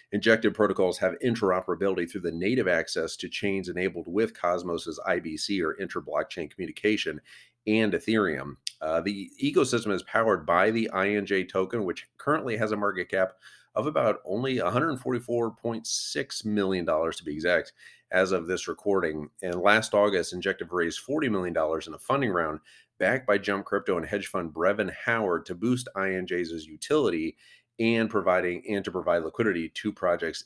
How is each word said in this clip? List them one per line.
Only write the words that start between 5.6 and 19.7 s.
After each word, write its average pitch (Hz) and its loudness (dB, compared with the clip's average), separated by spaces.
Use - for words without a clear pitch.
or 78 0
inter-blockchain 78 -6
communication, 87 -2
and 107 2
Ethereum. 80 0
Uh, 80 0
the 98 -6
ecosystem 127 2
is 90 -2
powered 107 2
by 90 4
the 113 0
I 95 0
N 104 0
J 95 0
token, 95 -2
which 87 -4
currently 131 0
has 107 0
a 104 -2
market 98 -2
cap 95 2
of 131 0
about 135 2
only 123 -2
a 90 2
hundred 131 0
forty-four 120 -2
point 113 -6
six - -6
million 95 2
dollars 80 0
to - -14
be 76 -6
exact, 82 0
as 92 4
of 82 0
this 90 -2
recording. 80 0
And 90 -4
last 104 4